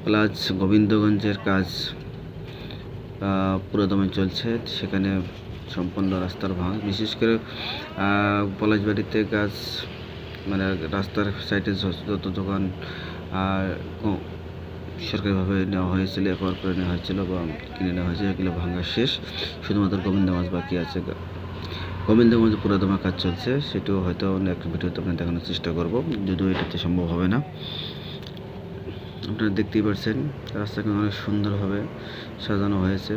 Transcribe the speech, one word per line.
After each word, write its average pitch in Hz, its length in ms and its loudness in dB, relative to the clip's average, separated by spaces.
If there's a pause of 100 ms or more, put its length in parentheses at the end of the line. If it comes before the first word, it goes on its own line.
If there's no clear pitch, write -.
প্লাস 107 480 2
গোবিন্দগঞ্জের 104 920 6
কাজ, 95 200 4 (1600)
আহ, 95 500 2
পুরোদমে 98 380 4
চলছে, 95 560 0
সেখানে 98 560 0 (540)
সম্পূর্ণ 95 440 0
রাস্তার 95 340 -2
ভাঙ, 92 300 -2
বিশেষ 101 320 -2
করে, 113 220 4
আহ, 101 1120 0 (100)
পলাশবাড়িতে 107 640 4
কাজ, 104 280 2 (960)
মানে, 95 180 0 (260)
রাস্তার 98 340 0 (240)
সাইডে 98 260 0
য-, 92 320 -2
যত 101 200 -2
দোকান, 95 420 0 (600)
আহ, 95 420 0 (300)
ক-, 98 200 0 (880)
সরকারিভাবে 98 540 2
নেওয়া 92 240 0
হয়েছিল, 95 360 2
অ্যাকোয়ার 92 360 0
করে 92 120 0
নেওয়া 90 160 0
হয়েছিল 92 340 -2
বা 90 220 -2 (320)
কিনে 92 140 0
নেওয়া 90 160 0
হয়েছে, 90 220 0
এগুলো 92 220 0
ভাঙা 87 320 -2
শেষ। 117 280 0 (560)
শুধুমাত্র 98 300 4
গোবিন্দগঞ্জ 92 520 2
বাকি 87 280 -2
আছে। 85 220 -2 (1080)
গোবিন্দগঞ্জ 113 560 8
পুরোদমে 98 400 4
কাজ 92 140 2
চলছে, 117 440 0
সেটিও 98 380 0
হয়তো 92 360 0
অন্য 95 140 2
এক 87 80 0
ভিডিওতে 85 420 -2
আপনাদের 85 180 -2
দেখানোর 85 280 0
চেষ্টা - 260 -2
করব, 85 320 0 (240)
যদিও 95 220 2
এটাতে 87 280 -2
সম্ভব 90 260 2
হবে 85 240 2
না। 107 100 4 (1900)
আপনারা 107 200 2
দেখতেই 101 320 2
পাচ্ছেন, 107 360 0 (360)
রাস্তা 104 280 -4
কিন্তু 104 180 2
অনেক 104 140 2
সুন্দরভাবে 101 680 0 (600)
সাজানো 101 400 0
হয়েছে 95 380 0